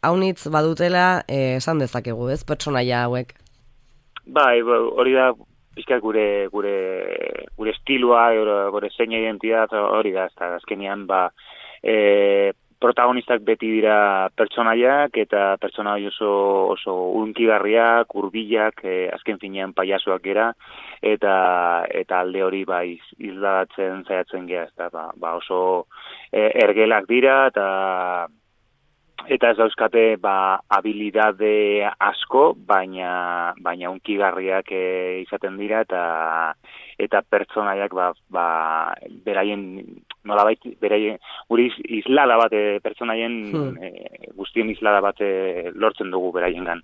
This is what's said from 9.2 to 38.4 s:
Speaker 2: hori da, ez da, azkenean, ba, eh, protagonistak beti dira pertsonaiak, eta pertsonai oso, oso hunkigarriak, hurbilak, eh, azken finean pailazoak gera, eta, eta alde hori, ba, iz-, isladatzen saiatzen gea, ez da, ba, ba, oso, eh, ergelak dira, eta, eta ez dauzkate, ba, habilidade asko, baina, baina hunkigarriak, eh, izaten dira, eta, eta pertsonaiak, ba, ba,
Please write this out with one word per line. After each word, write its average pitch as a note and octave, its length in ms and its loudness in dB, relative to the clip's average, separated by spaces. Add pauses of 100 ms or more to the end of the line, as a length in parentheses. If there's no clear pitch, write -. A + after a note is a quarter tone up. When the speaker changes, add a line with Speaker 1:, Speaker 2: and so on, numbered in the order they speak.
Speaker 2:
hori G#2 400 0
da, F#2 160 -2
ez - 80 -20
da, F2 180 -6
azkenean, G2+ 500 -8
ba, F#2 200 2 (560)
eh, G2+ 680 2 (320)
protagonistak B2 640 2
beti A2 260 0
dira G#2 640 4
pertsonaiak, A#2+ 800 2
eta G2+ 440 2
pertsonai G#2 460 -4
oso, G#2 240 -2 (440)
oso F#2+ 200 -6 (220)
hunkigarriak, A2 960 2
hurbilak, G#2+ 720 -2
eh, F#2 300 -2
azken G2 260 -8
finean F#2+ 320 -10
pailazoak F#2+ 500 -2
gera, G#2 280 0 (500)
eta, G#2 340 2 (540)
eta F2+ 320 -2
alde F#2 240 -2
hori, F#2+ 200 -2
ba, F2+ 200 -2
iz-, F2 340 -14
isladatzen F#2+ 840 -4
saiatzen F2+ 460 -6
gea, F2 180 -6
ez - 80 -20
da, F2 160 -8
ba, E2 240 -10
ba, E2+ 240 -6
oso, F2+ 200 -4 (680)
eh, G#2+ 200 2 (160)
ergelak G#2+ 420 4
dira, C3+ 400 6
eta, G2 200 0 (1500)
eta B2 320 2
ez G#2+ 80 2
dauzkate, A2+ 460 2 (160)
ba, F#2+ 480 0
habilidade G#2 1160 0
asko, A2+ 680 2
baina, F2+ 1080 -2
baina F2 280 -6
hunkigarriak, F#2+ 840 -2
eh, F#2 500 -4
izaten F#2+ 360 -8
dira, G#2+ 280 -2
eta, E2 680 -2 (440)
eta G2+ 240 0
pertsonaiak, G2+ 720 -2
ba, F2+ 160 0 (180)
ba, F2 180 -2 (800)